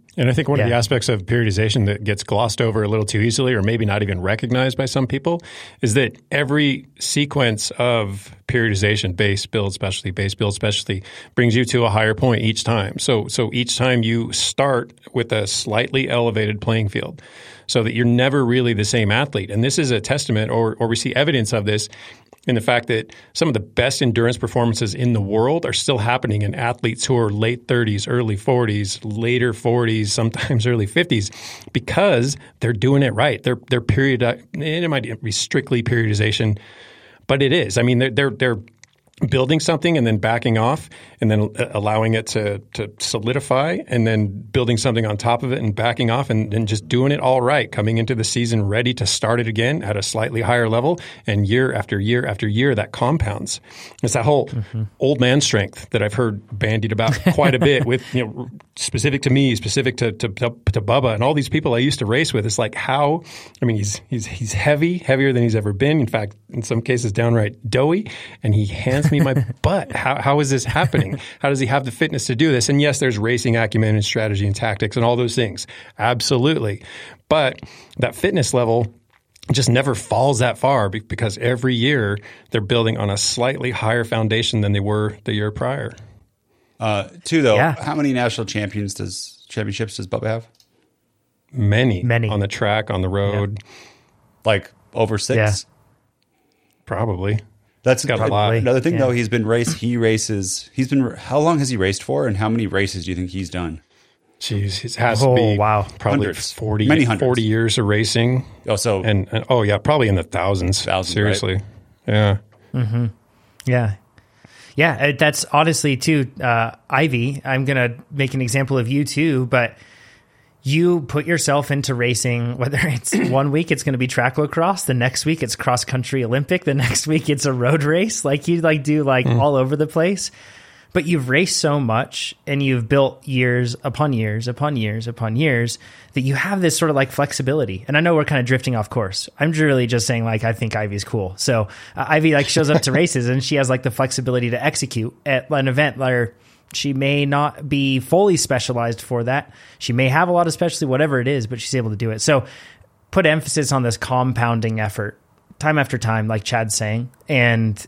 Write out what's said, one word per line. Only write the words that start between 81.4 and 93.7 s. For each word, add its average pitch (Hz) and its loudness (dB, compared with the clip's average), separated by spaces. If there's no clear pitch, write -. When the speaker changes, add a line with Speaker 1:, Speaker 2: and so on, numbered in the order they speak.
Speaker 1:
year 113 0
they're 113 0
building 113 0
on 104 -2
a 101 -2
slightly 123 -2
higher 113 0
foundation 113 0
than 101 0
they 101 0
were 104 -2
the 110 -4
year 104 -2
prior. 120 -6
Speaker 3:
Uh, 104 -2
two, 160 2
though, 113 6
Speaker 2:
Yeah. 156 4
Speaker 3:
how 147 -4
many 143 0
national 120 -2
champions 104 -6
does, - -10
championships 107 -6
does 98 -8
Bubba 107 -4
have? 113 -6
Speaker 1:
Many. 107 2
Speaker 2:
Many. 117 0
Speaker 1:
On 107 0
the 98 -2
track, 104 -2
on 95 -2
the 92 -2
road. 101 -2
Speaker 2:
Yeah. - -20